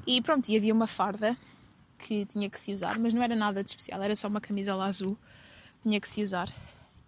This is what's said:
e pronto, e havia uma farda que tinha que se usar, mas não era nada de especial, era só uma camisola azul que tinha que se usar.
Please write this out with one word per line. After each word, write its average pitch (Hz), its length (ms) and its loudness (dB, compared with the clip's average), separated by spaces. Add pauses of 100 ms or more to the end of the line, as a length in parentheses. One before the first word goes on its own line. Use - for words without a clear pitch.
e 247 140 4
pronto, 285 280 2
e 214 80 6
havia 214 160 4
uma 226 140 4
farda 214 500 0 (600)
que - 280 -2
tinha 202 240 -4
que - 80 -8
se - 140 -4
usar, 202 260 -2
mas 226 160 2
não 240 80 2
era 233 140 2
nada 208 260 2
de 196 80 -2
especial, - 320 -4
era 208 140 0
só 208 140 0
uma 208 100 -2
camisola 196 460 -2
azul 196 320 -2 (600)
que - 60 -20
tinha 208 160 2
que - 80 -6
se 208 160 -2
usar. 190 260 -2 (580)